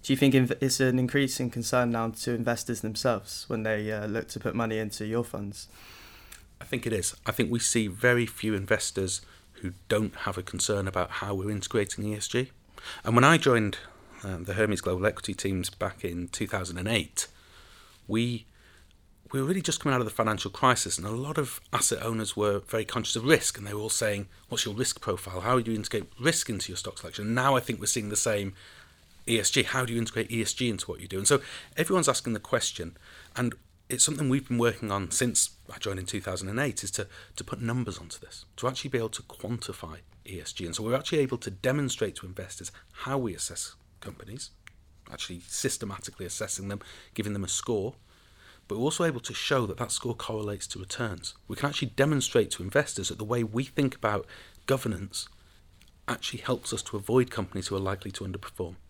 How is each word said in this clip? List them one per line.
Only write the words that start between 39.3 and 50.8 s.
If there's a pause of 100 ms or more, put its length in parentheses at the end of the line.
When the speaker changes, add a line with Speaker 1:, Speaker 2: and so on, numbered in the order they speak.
Speaker 2:
E
S
G.
And
so
we're
actually
able
to
demonstrate
to
investors (220)
how
we
assess (260)
companies, (600)
actually
systematically
assessing
them, (360)
giving
them
a
score, (720)
but
we're
also
able
to
show
that
that
score
correlates
to
returns. (140)